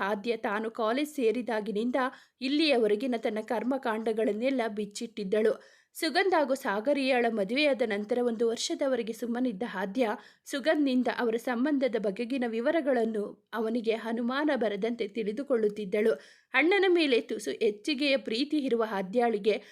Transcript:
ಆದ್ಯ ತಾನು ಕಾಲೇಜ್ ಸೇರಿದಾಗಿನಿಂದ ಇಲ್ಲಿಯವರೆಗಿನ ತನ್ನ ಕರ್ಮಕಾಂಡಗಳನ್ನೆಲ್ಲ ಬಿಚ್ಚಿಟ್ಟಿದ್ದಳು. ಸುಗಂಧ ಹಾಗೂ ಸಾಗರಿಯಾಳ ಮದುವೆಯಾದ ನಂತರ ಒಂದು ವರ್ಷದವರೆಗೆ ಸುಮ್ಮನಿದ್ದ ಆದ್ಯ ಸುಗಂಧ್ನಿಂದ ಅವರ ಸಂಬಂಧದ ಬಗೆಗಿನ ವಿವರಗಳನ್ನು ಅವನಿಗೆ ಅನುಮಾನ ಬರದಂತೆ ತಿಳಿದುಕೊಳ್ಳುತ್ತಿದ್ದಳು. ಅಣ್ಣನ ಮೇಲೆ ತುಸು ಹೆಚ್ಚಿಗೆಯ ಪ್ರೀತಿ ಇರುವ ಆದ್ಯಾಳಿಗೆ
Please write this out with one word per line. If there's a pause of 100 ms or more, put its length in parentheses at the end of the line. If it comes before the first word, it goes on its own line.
ಆದ್ಯ
ತಾನು
ಕಾಲೇಜ್
ಸೇರಿದಾಗಿನಿಂದ (440)
ಇಲ್ಲಿಯವರೆಗಿನ
ತನ್ನ
ಕರ್ಮಕಾಂಡಗಳನ್ನೆಲ್ಲ
ಬಿಚ್ಚಿಟ್ಟಿದ್ದಳು. (120)
ಸುಗಂಧ
ಹಾಗೂ
ಸಾಗರಿಯಾಳ
ಮದುವೆಯಾದ
ನಂತರ
ಒಂದು
ವರ್ಷದವರೆಗೆ
ಸುಮ್ಮನಿದ್ದ (120)
ಆದ್ಯ (360)
ಸುಗಂಧ್ನಿಂದ (120)
ಅವರ
ಸಂಬಂಧದ
ಬಗೆಗಿನ
ವಿವರಗಳನ್ನು
ಅವನಿಗೆ
ಅನುಮಾನ
ಬರದಂತೆ
ತಿಳಿದುಕೊಳ್ಳುತ್ತಿದ್ದಳು. (340)
ಅಣ್ಣನ
ಮೇಲೆ
ತುಸು
ಹೆಚ್ಚಿಗೆಯ
ಪ್ರೀತಿ
ಇರುವ
ಆದ್ಯಾಳಿಗೆ (200)